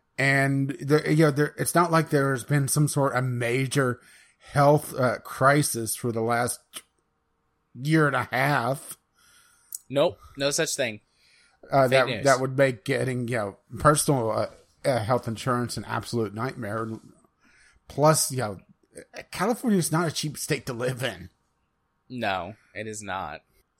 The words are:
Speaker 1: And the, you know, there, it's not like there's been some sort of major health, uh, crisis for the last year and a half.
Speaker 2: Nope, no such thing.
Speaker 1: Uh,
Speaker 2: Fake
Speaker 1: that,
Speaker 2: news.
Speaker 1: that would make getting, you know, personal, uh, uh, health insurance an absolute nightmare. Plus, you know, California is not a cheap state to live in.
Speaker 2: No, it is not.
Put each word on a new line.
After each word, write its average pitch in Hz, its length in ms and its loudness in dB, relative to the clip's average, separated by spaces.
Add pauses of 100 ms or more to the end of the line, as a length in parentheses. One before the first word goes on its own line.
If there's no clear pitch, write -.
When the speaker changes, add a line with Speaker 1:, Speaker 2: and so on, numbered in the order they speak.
(180)
Speaker 1:
And 139 540 2
the, 143 360 0
you 156 180 6
know, 147 60 4
there, 147 260 0
it's - 180 -4
not 170 160 4
like 160 180 2
there's 139 340 0
been 143 240 0
some 147 220 2
sort 139 260 0
of 127 80 0
major 123 800 0 (500)
health, 147 420 4
uh, 120 260 0
crisis 135 760 2
for 120 160 -4
the 113 100 -2
last 120 380 0 (1120)
year 147 340 2
and 131 80 0
a 120 140 -2
half. 135 680 -2 (920)
Speaker 2:
Nope, 139 320 0 (160)
no 139 160 -2
such 156 240 -2
thing. 113 240 -4 (720)
Speaker 1:
Uh, 135 140 4
Speaker 2:
Fake 127 80 4
Speaker 1:
that, 131 160 4
Speaker 2:
news. 120 160 -4
Speaker 1:
that 131 160 4
would 131 180 -2
make 135 280 2
getting, 123 420 -2
you 123 80 -4
know, 104 220 -4 (200)
personal, 135 540 2
uh, 107 160 0 (380)
uh, 131 140 0
health 120 280 -2
insurance 120 480 -4
an 110 100 -8
absolute 113 480 -4
nightmare. 113 540 -6 (1000)
Plus, 151 420 2
you 127 60 -4
know, 104 220 -6 (720)
California 214 460 0
is 156 140 0
not 165 160 0
a 151 40 -2
cheap - 260 -6
state - 300 -4
to 131 60 -6
live 127 300 -4
in. 92 260 -8 (800)
Speaker 2:
No, 98 440 -4 (200)
it 107 140 -10
is 107 160 -12
not. 92 380 -8 (380)